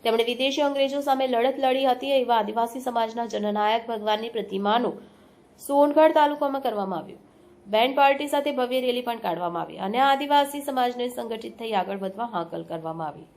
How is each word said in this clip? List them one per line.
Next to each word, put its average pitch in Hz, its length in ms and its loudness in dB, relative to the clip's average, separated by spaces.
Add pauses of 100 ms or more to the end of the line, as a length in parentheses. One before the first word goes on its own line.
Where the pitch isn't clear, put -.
તેમણે 226 260 2
વિદેશી 269 380 0
અંગ્રેજો 277 400 0
સામે 269 240 2
લડત 262 340 2
લડી 262 240 2
હતી, 269 300 0
એવા 226 240 2
આદિવાસી 233 420 -4
સમાજના 226 480 -2
જનનાયક 208 560 0
ભગવાનની 214 480 -2
પ્રતિમાનું 202 640 -2 (580)
સોનગઢ 294 540 6
તાલુકામાં 294 480 2
કરવામાં 196 380 -2
આવ્યું. - 200 -16 (460)
બેન્ડ 233 320 2
પાર્ટી 277 340 4
સાથે 285 240 0
ભવ્ય 254 280 0
રેલી 247 240 0
પણ 226 180 -6
કાઢવામાં 170 380 -2
આવી 156 140 -12 (100)
અને 233 180 0
આદિવાસી 285 600 2
સમાજને 247 420 -2
સંગઠિત 226 500 -8
થઈ 226 200 -6
આગળ 190 240 -4
વધવા 196 280 -6
હાકલ 165 380 -6
કરવામાં 160 400 -6
આવી. 151 160 -18 (100)